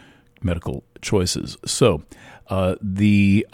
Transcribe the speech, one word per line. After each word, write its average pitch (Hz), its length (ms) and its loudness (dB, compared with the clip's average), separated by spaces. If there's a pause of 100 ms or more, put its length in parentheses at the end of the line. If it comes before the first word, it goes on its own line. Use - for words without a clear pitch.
(420)
medical - 400 -6 (200)
choices. - 640 -2
So, 90 380 0 (460)
uh, 95 320 -2
the 101 720 2